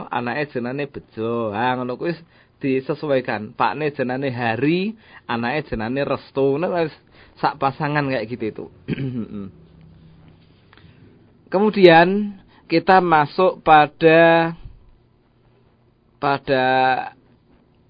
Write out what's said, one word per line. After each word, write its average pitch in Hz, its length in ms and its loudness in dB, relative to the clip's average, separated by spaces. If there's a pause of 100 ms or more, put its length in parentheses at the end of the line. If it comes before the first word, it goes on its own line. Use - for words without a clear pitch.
anake 120 400 -6
jenenge 135 400 -8
Bejo. 113 640 -8
Ha, 123 240 -2
ngono 123 240 -8
kuwi 165 160 -6 (400)
disesuaikan. 131 960 -4
Pakne 135 400 -2
jenenge 131 400 -6
Hari, 139 640 -2 (320)
anake 120 400 -4
jenenge 127 400 -6
Restu. 139 480 -2
Ngono 170 320 -4
wis - 60 -20 (420)
sak 147 240 -4
pasangan 143 480 -2
kayak 117 240 -4
gitu 110 160 -8
itu. - 160 -12 (240)
<clears throat> 113 640 -8 (2000)
Kemudian 196 880 4 (240)
kita 180 400 2
masuk 165 560 0
pada, 165 960 4 (1600)
pada 139 480 -2 (1300)